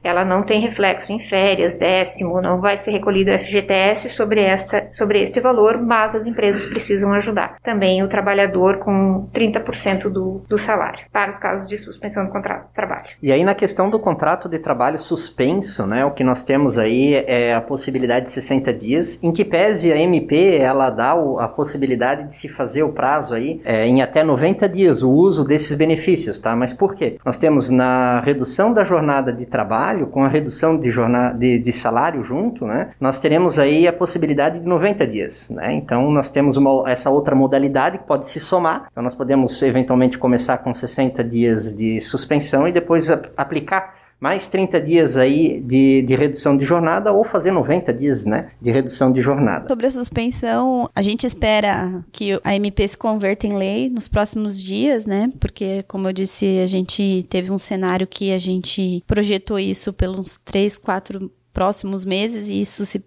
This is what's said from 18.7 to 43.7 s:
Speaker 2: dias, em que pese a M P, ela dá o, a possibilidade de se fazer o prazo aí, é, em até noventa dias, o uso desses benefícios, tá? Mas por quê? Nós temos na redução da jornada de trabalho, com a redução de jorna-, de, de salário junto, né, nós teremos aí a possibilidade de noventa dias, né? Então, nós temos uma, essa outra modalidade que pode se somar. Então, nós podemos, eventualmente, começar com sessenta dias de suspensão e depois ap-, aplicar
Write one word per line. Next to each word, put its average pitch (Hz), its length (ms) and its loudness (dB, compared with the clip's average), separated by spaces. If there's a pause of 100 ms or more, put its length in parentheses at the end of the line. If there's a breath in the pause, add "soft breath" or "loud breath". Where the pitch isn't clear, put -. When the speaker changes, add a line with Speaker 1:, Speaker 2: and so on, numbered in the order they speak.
Speaker 2:
dias, 117 480 -2
em 170 120 0
que 180 120 0
pese 175 480 2
a 147 60 2
M 170 220 4
P, 170 360 4
ela 135 320 2
dá 120 280 0
o, 139 240 0
a 117 80 -2
possibilidade 139 800 -2
de 147 60 -14
se - 140 -12
fazer 143 360 -2
o 139 80 -2
prazo 139 420 -2
aí, 143 300 -4
é, 113 240 0
em 131 140 4
até 156 200 2
noventa 160 460 2
dias, 170 340 4
o 127 80 4
uso 156 320 4
desses 147 320 0
benefícios, 160 640 0
tá? 113 160 -2
Mas 123 180 -2
por 196 220 0
quê? 120 300 -4
Nós 123 140 -4
temos 143 320 2
na 127 500 4
redução 143 520 0
da 214 120 4
jornada 147 480 2
de 120 140 -8
trabalho, 117 500 -2 (140)
com 135 140 2
a 135 40 2
redução 151 500 0
de 123 120 0
jorna-, 123 420 2
de, 120 260 2
de 120 140 0
salário 127 500 0
junto, 160 440 -4
né, 123 240 -4 (100)
nós 131 180 0
teremos 156 400 2
aí 151 280 6
a 170 60 4
possibilidade 165 680 0
de 165 60 -8
noventa 180 400 0
dias, 104 420 -8
né? 98 240 -6
Então, 139 380 0
nós 143 200 0
temos 139 280 2
uma, 135 280 4
essa 127 220 -2
outra 143 260 2
modalidade 135 600 2
que - 80 -14
pode 151 220 -2
se - 120 -10
somar. 175 540 -2
Então, 120 100 -8
nós 123 120 -4
podemos, 131 480 0
eventualmente, 127 560 2
começar 123 400 0
com 123 160 -6
sessenta 127 500 -2
dias 113 500 0
de 110 280 -2
suspensão 143 640 0
e 175 40 0
depois 165 360 2
ap-, 160 260 0
aplicar 160 600 -4 (220 loud breath)